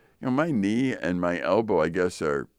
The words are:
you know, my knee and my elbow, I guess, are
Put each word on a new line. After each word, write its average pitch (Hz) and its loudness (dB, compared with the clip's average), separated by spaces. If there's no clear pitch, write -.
you 135 -6
know, 127 0
my 156 0
knee 117 0
and 90 -2
my 87 0
elbow, 104 2
I 80 2
guess, 90 0
are 71 -2